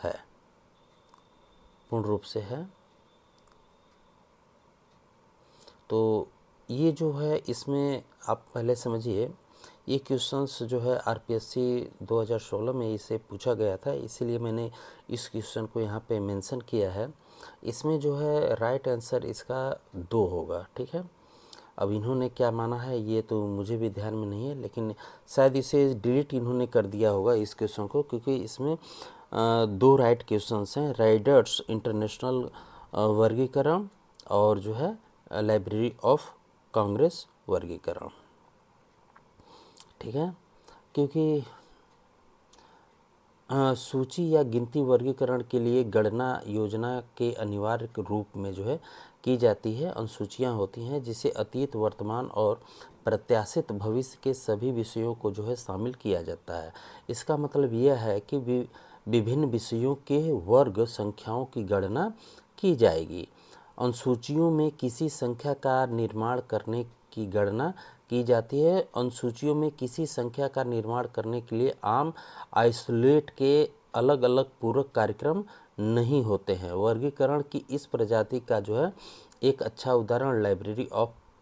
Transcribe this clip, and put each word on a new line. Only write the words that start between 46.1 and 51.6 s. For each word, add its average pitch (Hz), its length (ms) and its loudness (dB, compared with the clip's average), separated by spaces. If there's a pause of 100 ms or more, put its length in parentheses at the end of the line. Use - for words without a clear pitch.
योजना 110 540 -2
के 120 320 -4
अनिवार्य 110 560 -4 (100)
रूप 101 280 -4 (100)
में 98 180 -6
जो 98 100 -8
है 139 160 -2 (440)
की 127 120 2
जाती 117 380 2
है, 151 160 -4
अनुसूचियाँ 113 640 -4
होती 110 320 -4
हैं 139 160 -4
जिसे 117 280 -4
अतीत, 127 460 -4